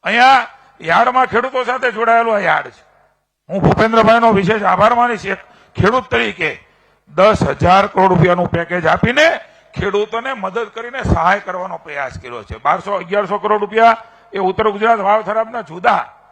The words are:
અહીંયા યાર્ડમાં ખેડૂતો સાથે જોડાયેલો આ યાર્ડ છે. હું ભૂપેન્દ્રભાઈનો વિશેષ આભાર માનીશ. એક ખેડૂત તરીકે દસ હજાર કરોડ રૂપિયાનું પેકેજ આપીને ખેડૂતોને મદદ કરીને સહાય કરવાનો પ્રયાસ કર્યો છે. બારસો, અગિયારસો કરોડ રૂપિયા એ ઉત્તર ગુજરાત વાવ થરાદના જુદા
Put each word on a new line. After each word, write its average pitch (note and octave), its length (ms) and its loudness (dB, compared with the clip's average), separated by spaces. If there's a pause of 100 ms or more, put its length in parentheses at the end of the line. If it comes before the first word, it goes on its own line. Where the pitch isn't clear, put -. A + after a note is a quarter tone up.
અહીંયા A#3+ 440 4 (340)
યાર્ડમાં A#3+ 460 2
ખેડૂતો B3+ 380 -2
સાથે B3 280 -2
જોડાયેલો A#3 400 2
આ G#3 60 0
યાર્ડ D3+ 320 -2
છે. - 120 -20 (680)
હું F3 140 -4
ભૂપેન્દ્રભાઈનો A3+ 680 4
વિશેષ G3 300 0
આભાર G3 320 2
માનીશ. A#3 320 -2
એક G3 120 -6 (380)
ખેડૂત G#3+ 340 0
તરીકે F#3 560 -4 (420)
દસ F#3 340 2
હજાર F3 440 2
કરોડ F#3+ 220 2
રૂપિયાનું F3 420 2
પેકેજ E3+ 360 -4
આપીને A#3+ 540 2 (340)
ખેડૂતોને G#3 600 -4
મદદ G3 300 -6
કરીને A#3+ 380 -12
સહાય F3+ 380 0
કરવાનો F3+ 380 -10
પ્રયાસ C#3+ 400 -10
કર્યો A#2+ 240 -14
છે. G#2+ 160 -14
બારસો, F3 360 -2
અગિયારસો F#3+ 440 -4
કરોડ G#3 220 -2
રૂપિયા A3 360 2 (360)
એ - 60 -8
ઉત્તર G3 320 -2
ગુજરાત G#3+ 280 0
વાવ G#3 240 0
થરાદના A3 380 -6
જુદા F3+ 600 -4 (120)